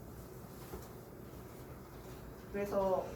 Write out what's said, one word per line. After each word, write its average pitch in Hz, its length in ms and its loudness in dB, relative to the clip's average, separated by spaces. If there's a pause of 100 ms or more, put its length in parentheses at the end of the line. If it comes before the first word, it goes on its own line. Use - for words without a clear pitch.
(2500)
그래서 196 640 8